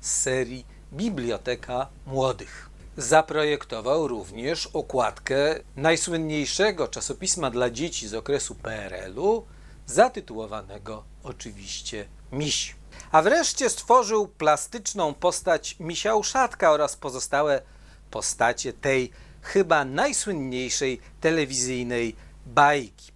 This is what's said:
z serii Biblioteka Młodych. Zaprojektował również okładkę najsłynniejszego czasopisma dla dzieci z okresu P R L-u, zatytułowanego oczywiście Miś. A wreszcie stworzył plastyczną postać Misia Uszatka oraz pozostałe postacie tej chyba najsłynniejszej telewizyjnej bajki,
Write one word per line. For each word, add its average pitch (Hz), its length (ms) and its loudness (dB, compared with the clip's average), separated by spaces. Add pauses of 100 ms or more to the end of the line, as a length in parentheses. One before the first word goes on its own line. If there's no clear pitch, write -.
z - 100 -6
serii 127 560 -2 (260)
Biblioteka 127 960 -4 (180)
Młodych. 131 640 -2 (260)
Zaprojektował 147 1120 2
również 117 580 -6
okładkę 135 920 0 (160)
najsłynniejszego 160 1120 0
czasopisma 147 640 -4
dla 123 200 0
dzieci 123 380 -6
z 101 60 -8
okresu 117 400 -4
P 107 300 -8
R 92 100 -10
L-u, 123 520 -2 (400)
zatytułowanego 107 1160 -2 (180)
oczywiście 101 840 -12 (240)
Miś. 143 440 -4 (360)
A 156 100 8
wreszcie 269 480 2
stworzył 220 580 4
plastyczną 170 840 0
postać - 680 0
Misia 175 340 -2
Uszatka 214 560 2
oraz 147 260 2
pozostałe 139 680 0 (480)
postacie 117 640 0
tej 135 380 0 (320)
chyba 165 420 2
najsłynniejszej 131 1160 -2 (200)
telewizyjnej 127 960 0 (300)
bajki, 143 680 2